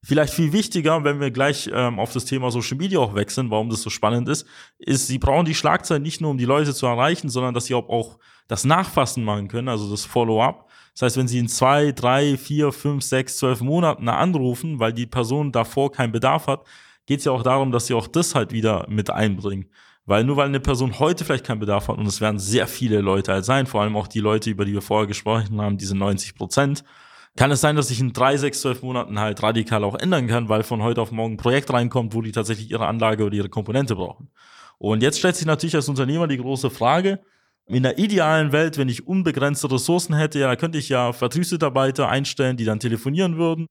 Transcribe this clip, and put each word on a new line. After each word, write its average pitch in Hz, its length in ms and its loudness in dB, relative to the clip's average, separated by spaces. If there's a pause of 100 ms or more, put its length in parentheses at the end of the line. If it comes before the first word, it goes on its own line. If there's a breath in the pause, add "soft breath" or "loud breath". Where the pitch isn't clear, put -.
Vielleicht 147 300 2
viel 156 220 0
wichtiger, 165 500 2
wenn 143 160 0
wir 139 100 -2
gleich, 139 420 -2
ähm, 120 280 -2
auf 110 120 -4
das 117 120 -4
Thema 127 260 -2
Social 120 280 -4
Media 190 200 -2
auch 110 160 0
wechseln, 107 360 -2
warum 110 180 0
das 110 140 -4
so 107 80 -6
spannend 120 380 0
ist, 151 180 -2 (320 loud breath)
ist, 131 280 0
Sie 127 120 -2
brauchen 139 260 4
die 160 100 0
Schlagzeilen 151 480 0
nicht 160 200 -6
nur, 156 80 0
um 135 80 -2
die 120 80 0
Leute 143 280 2
zu 131 120 -2
erreichen, 139 420 0
sondern 127 260 -2
dass 120 120 -2
Sie 131 80 -2
auch, 120 140 -2
auch 113 300 -4 (300 soft breath)
das - 160 -4
Nachfassen 151 580 2
machen 104 240 -2
können, 120 220 -6
also 104 220 -4
das 107 160 -6
Follow-up. 117 640 0 (240 soft breath)
Das - 80 -4
heißt, 127 160 2
wenn 127 100 0
Sie 123 100 0
in 120 100 0
zwei, 143 440 4
drei, 135 440 2
vier, 147 360 0
fünf, 143 320 -2
sechs, 131 320 -2
zwölf 123 240 0
Monaten 147 480 0
anrufen, 139 720 0
weil 113 120 2
die 117 140 -4
Person 127 460 -2
davor 135 400 0
keinen 117 200 -2
Bedarf 131 340 2
hat, 135 180 -2 (420 loud breath)
geht's 143 200 0
ja 139 60 4
auch 123 100 0
darum, 131 280 2
dass 120 160 0
Sie 123 80 0
auch 113 120 0
das - 280 0
halt 117 180 0
wieder 110 360 0
mit 104 220 -2
einbringen. 98 560 -2 (400 soft breath)
Weil 101 180 4
nur 139 140 2
weil 143 100 2
eine 139 120 0
Person 127 380 0
heute 165 280 0
vielleicht 131 180 -2
keinen 113 160 -4
Bedarf 101 280 0
hat, 113 100 -4
und 107 80 -2
es 101 160 -2
werden 107 160 0
sehr 98 280 2
viele 107 360 0
Leute 95 300 2
halt 95 120 0
sein, 135 220 2
vor 107 160 0
allem 107 140 0
auch 104 120 -4
die 110 120 -4
Leute, 107 280 2
über 101 160 -2
die 101 80 -2
wir 101 100 -2
vorher 107 240 0
gesprochen 107 540 -2
haben, 101 160 0
diese 98 180 -4
neunzig 98 400 -2
Prozent, 139 500 0 (520 loud breath)
kann 139 160 4
es 131 80 2
sein, 151 160 2
dass 139 100 2
sich 117 140 -4
in 127 120 0
drei, 131 240 2
sechs, 143 240 -2
zwölf 127 220 -2
Monaten 123 380 -4
halt 107 200 -2
radikal 110 440 0
auch 101 100 -2
ändern 151 320 0
kann, 113 220 0
weil 107 160 2
von 110 180 -4
heute 117 180 0
auf 110 120 -4
morgen 113 220 -4
ein - 20 -8
Projekt 131 360 0
reinkommt, 120 400 0
wo 113 100 -2
die 110 100 -6
tatsächlich 110 400 -4
ihre 110 160 -2
Anlage 110 360 0
oder 104 120 0
ihre 98 120 -2
Komponente 113 460 -2
brauchen. - 360 -8 (480 loud breath)
Und 110 220 0
jetzt 139 200 2
stellt 180 160 2
sich 156 100 -4
natürlich 156 300 0
als 139 120 0
Unternehmer 143 380 0
die 139 120 -2
große 127 320 -2
Frage, 180 500 2 (460 soft breath)
in 127 180 0
der 127 160 0
idealen 160 500 4
Welt, 156 280 2
wenn 135 100 0
ich 120 180 -6
unbegrenzte 151 640 0
Ressourcen 151 460 2
hätte, 151 240 0
ja, 127 160 2
könnte 165 220 -2
ich 127 100 -6
ja 123 240 2
Vertriebsmitarbeiter 135 960 0
einstellen, 135 480 0
die 117 80 -2
dann 107 160 0
telefonieren 139 560 0
würden. 165 340 0